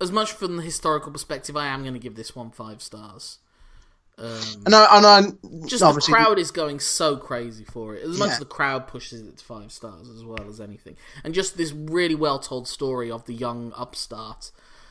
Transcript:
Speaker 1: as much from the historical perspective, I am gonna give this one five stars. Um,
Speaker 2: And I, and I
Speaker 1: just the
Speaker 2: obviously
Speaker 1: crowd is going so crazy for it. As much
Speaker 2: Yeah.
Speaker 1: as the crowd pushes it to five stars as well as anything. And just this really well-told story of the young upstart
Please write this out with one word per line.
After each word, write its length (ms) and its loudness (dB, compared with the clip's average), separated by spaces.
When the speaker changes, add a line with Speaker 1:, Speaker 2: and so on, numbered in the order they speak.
Speaker 1:
as 100 -4
much 220 -2
from 240 -6
the 60 -6
historical 500 -4
perspective, 440 -10
I 100 -4
am 180 -4
gonna 140 -8
give 180 -12
this 180 -14
one 160 -14
five 320 -16
stars. 560 -18
Um, 480 -10
Speaker 2:
And 80 6
I, 240 10
and 80 10
I 160 12
Speaker 1:
just 140 -2
the 60 8
Speaker 2:
obviously 260 4
Speaker 1:
crowd 260 6
is 120 -2
going 300 -4
so 360 0
crazy 480 -10
for 300 -12
it. 100 -12
As 140 -8
much 100 0
Speaker 2:
Yeah. 60 -2
Speaker 1:
as 40 -4
the 60 -10
crowd 420 -4
pushes 360 -16
it 160 -20
to 60 -20
five 280 -18
stars 360 -18
as 140 -20
well 260 -14
as 120 -18
anything. 360 -18
And 100 -10
just 220 -4
this 160 -4
really 420 -2
well-told 540 -4
story 420 -6
of 140 -10
the 100 -12
young 400 -8
upstart 800 -14